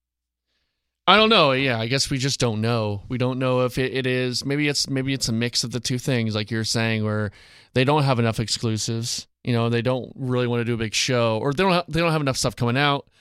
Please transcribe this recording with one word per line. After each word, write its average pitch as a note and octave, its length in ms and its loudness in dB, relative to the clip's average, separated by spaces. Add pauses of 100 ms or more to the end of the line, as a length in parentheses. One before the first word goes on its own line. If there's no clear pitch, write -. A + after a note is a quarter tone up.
(1080)
I F#3 100 8
don't A3 120 6
know. E3+ 240 6
Yeah, C3 260 0
I A2+ 80 -2
guess C3 220 -2
we C#3+ 80 -2
just C3 240 -2
don't A2 220 0
know. A2 460 -2
We B2+ 100 -4
don't B2+ 200 -2
know B2+ 280 2
if B2 100 -6
it, B2+ 160 0
it B2+ 140 -2
is, B2+ 400 -2
maybe D3 220 0
it's, - 200 -2
maybe C3+ 240 -2
it's C3 160 -2
a A#2+ 40 -2
mix A#2 300 -2
of A#2+ 80 -6
the B2 100 -6
two B2 180 -4
things, A#2 360 0
like G#2+ 160 -4
you're A2+ 140 -2
saying, A2+ 400 0
where G#2+ 260 -2 (440)
they B2+ 100 4
don't D3 200 4
have C3+ 140 2
enough A2+ 220 0
exclusives. A2+ 880 -4 (160)
You A#2+ 100 -2
know, A#2 160 2
they A#2 140 2
don't B2+ 340 -2
really B2 300 -2
wanna A#2+ 180 0
do A#2+ 100 0
a A2+ 40 -2
big A2 160 -4
show, A#2 480 2
or C#3 100 0
they C#3 100 0
don't G3 100 4
ha-, F3 160 2
they D3+ 120 -2
don't E3+ 120 2
have D#3 100 0
enough C3 160 -2
stuff A#2+ 180 -2
coming A#2+ 220 0
out. C#3+ 280 0 (140)